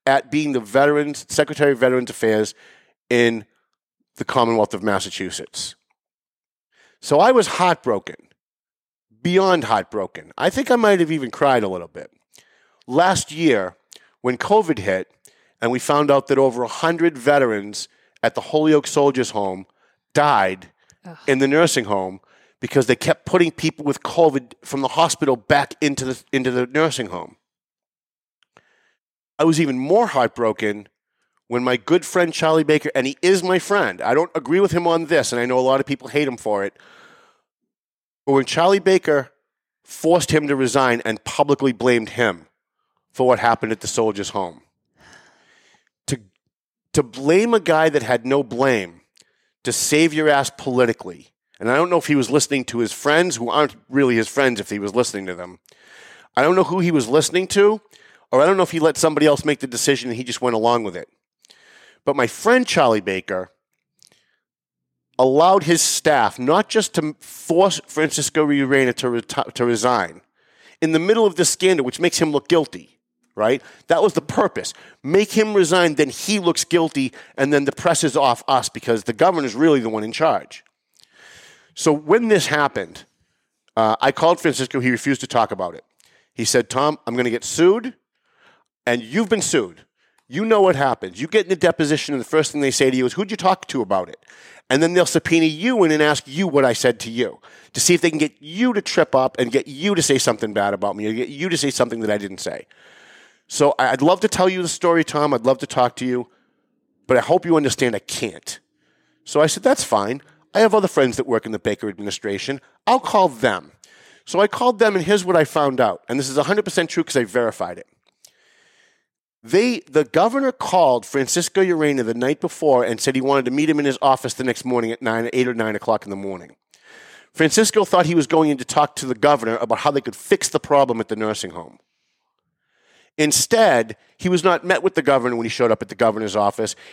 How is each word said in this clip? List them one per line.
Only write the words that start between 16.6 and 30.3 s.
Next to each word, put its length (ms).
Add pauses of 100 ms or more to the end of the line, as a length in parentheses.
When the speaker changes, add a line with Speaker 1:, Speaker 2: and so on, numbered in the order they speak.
Speaker 1:
a 60
hundred 500
veterans 680 (340)
at 140
the 60
Holyoke 440
Soldiers' 460
Home 340 (480)
died 580 (340)
Speaker 2:
Ugh. 120 (100)
Speaker 1:
in 120
the 80
nursing 380
home 340 (400)
because 280
they 80
kept 300
putting 260
people 340
with 180
covid 500 (100)
from 180
the 80
hospital 460
back 460
into 240
the, 180 (100)
into 180
the 160
nursing 400
home. 300 (2000)
I 60
was 160
even 180
more 280
heartbroken 800 (600)